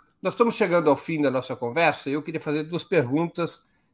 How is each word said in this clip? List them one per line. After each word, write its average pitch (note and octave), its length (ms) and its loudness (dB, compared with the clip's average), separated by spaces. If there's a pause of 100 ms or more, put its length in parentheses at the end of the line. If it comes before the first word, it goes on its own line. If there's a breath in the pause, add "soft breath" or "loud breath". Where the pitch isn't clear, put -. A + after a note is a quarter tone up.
(220)
nós F#3 120 -2
estamos A#3 220 2
chegando E3+ 340 4
ao C#3 60 8
fim D#3+ 260 -4
da C#3 100 4
nossa B2+ 240 -4
conversa C#3+ 540 0
e C3+ 40 -2
eu D3+ 100 -4
queria D#3 160 -6
fazer D3+ 240 -4
duas D#3 200 -6
perguntas D#3+ 800 -2 (300)